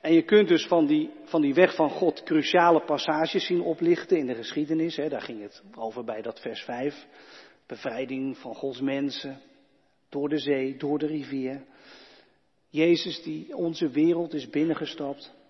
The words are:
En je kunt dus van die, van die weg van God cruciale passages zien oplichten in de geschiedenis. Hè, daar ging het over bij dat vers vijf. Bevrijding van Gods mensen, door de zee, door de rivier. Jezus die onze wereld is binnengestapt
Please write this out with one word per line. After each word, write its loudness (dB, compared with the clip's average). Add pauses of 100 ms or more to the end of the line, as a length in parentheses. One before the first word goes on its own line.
En 2
je 8
kunt 6
dus 4
van 4
die, 2 (120)
van 0
die 2
weg 6
van 2
God -2
cruciale 4
passages -2
zien 0
oplichten 0
in -2
de -4
geschiedenis. -4
Hè, -4
daar -4
ging -12
het -18 (120)
over -8
bij -8
dat -8
vers -10
vijf. -8 (600)
Bevrijding -6
van -14
Gods -6
mensen, -4 (680)
door -4
de 0
zee, -2
door -2
de -2
rivier. -6 (1080)
Jezus 2
die -10
onze -2
wereld 2
is -6
binnengestapt -6 (160)